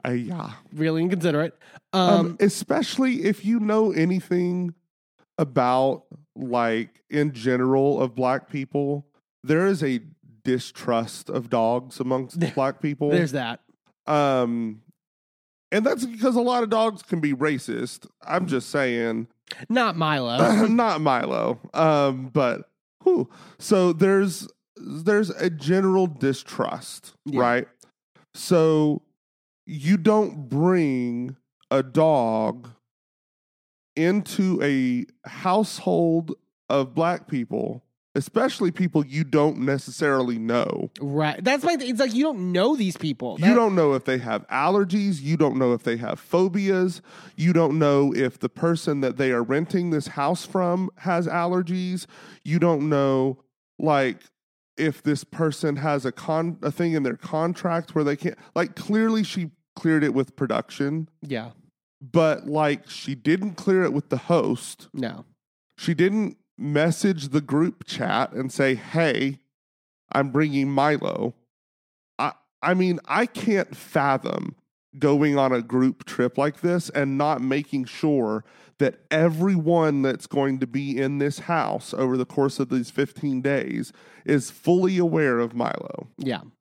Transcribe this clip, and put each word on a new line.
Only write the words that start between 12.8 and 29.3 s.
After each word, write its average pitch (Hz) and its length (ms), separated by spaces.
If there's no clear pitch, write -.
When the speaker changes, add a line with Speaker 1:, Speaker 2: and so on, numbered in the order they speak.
Speaker 1:
people. 147 280
Speaker 2:
there's 160 240
that. 120 280
Speaker 1:
Um, 123 760
and 214 140
that's 269 200
because 233 300
a 240 60
lot 247 220
of 214 60
dogs 220 340
can 170 160
be 147 140
racist. 123 760
I'm 180 220
just 131 220
saying. 117 580
Speaker 2:
Not 226 280
Milo. 156 680
Speaker 1:
<laughs> - 0
Not 220 340
Milo. 120 580
Um, 139 580
but, 127 380
whew. 359 260
So 185 320
there's, 190 560
there's 165 540
a 180 180
general 185 580
distrust, - 1080
Speaker 2:
Yeah. 139 160
Speaker 1:
right? 120 260
So 160 680